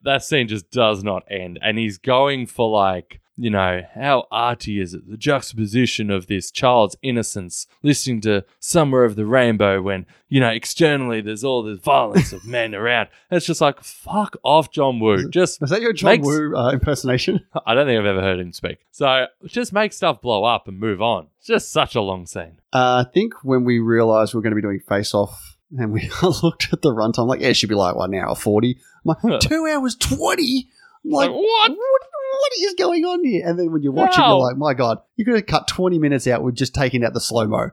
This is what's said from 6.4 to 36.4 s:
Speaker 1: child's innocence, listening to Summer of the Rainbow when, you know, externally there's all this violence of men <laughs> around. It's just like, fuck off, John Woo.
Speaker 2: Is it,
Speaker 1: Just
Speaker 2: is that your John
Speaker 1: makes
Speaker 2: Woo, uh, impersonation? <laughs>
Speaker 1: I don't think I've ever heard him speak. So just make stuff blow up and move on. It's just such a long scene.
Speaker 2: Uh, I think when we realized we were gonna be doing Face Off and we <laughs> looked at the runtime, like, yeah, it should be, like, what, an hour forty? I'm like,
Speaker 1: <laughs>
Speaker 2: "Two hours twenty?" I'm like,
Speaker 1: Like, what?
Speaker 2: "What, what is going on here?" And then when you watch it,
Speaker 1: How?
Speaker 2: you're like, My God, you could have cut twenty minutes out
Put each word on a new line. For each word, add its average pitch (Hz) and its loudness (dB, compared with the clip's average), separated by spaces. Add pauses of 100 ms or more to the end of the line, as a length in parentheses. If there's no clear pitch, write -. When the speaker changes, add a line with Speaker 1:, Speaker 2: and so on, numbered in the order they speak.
Speaker 1:
child's 123 2
innocence, 110 -6 (160)
listening 131 0
to 104 0 (140)
Summer 139 2
of 110 2
the 107 -2
Rainbow 107 2
when, 95 -4 (240)
you 139 4
know, 117 4
externally 123 0
there's 107 -8
all 131 0
this 107 -8
violence 135 2
of 92 -16
men 113 -4
<laughs> - -8
around. 113 0 (220)
It's 175 -2
just 170 0
like, 143 0
fuck - -6
off, 147 2
John 135 0
Woo. 110 4
Speaker 2:
Is 92 0
it, - -8
Speaker 1:
Just 175 0
Speaker 2:
is 135 -2
that 202 0
your 233 0
John 175 2
Speaker 1:
makes 156 4
Speaker 2:
Woo, 151 0
uh, 127 2
impersonation? 135 0 (140)
<laughs> - -8
Speaker 1:
I 110 0
don't 143 4
think 117 2
I've 104 0
ever 98 0
heard 92 0
him 87 -10
speak. - -10 (140)
So 131 0 (220)
just 233 -6
make 214 -2
stuff 160 -2
blow 110 0
up 117 0
and 95 -14
move 101 -4
on. 104 -2 (100)
It's - -20
just - -2
such 147 0
a 117 0
long 95 -6
scene. 85 -14 (140)
Speaker 2:
Uh, 127 2
I - -20
think 220 0 (100)
when 131 2
we 120 2
realized 113 2
we 117 0
were 107 -4
gonna 104 0
be 107 0
doing 101 -4
Face 101 -2
Off - -2 (220)
and 110 -2
we - -4
<laughs> - -2
looked 170 0
at - -8
the 151 4
runtime, 113 0
like, 113 0
yeah, - 0
it 123 4
should 101 -2
be, 104 2
like, 98 2
what, 92 -4
an 98 -4
hour - -4
forty? 113 0 (320)
I'm 165 0 (140)
like, - 0
Speaker 1:
<laughs> - -
Speaker 2:
"Two 320 0
hours 277 -2
twenty?" 262 -2 (380)
I'm 302 -4
like, 277 2
Speaker 1:
Like, - -6
what? 440 2
Speaker 2:
"What, 539 0 (300)
what 554 0
is 381 -2
going 349 0
on 359 -2
here?" 202 0
And 170 0
then 170 0
when 156 0
you 139 0
watch 139 2
it, 185 4
Speaker 1:
How? 220 6
Speaker 2:
you're 127 2
like, 127 -4
My 143 0
God, 120 0 (180)
you 220 -2
could 240 2
have 208 0
cut 156 0
twenty 180 0
minutes 143 0
out 123 2